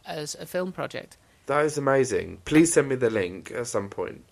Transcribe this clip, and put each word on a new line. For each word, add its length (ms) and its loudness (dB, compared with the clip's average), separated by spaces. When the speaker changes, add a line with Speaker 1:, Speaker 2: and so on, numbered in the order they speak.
Speaker 1:
as 300 -10
a 100 -14
film 260 -6
project. 460 -10
Speaker 2:
That 180 2
is 120 -4
amazing. 680 0
Please 280 6
send 160 4
me 60 0
the 140 2
link 420 -4
at 160 -6
some 220 -4
point 420 -10